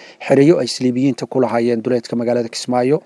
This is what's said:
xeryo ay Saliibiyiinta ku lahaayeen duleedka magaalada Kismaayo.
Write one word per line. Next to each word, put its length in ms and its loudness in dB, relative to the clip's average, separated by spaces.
xeryo 320 6
ay 80 -2
Saliibiyiinta 580 -2
ku 160 -2
lahaayeen 420 0
duleedka 320 -2
magaalada 340 -2
Kismaayo. 560 -2